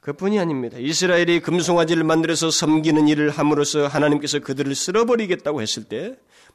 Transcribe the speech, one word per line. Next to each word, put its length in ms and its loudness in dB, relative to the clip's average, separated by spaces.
그뿐이 380 -2
아닙니다. 400 -4
이스라엘이 600 2
금송아지를 640 0
만들어서 460 0
섬기는 580 2
일을 220 2
함으로써 560 0
하나님께서 540 0
그들을 340 -4
쓸어버리겠다고 880 0
했을 220 -6
때, 320 -8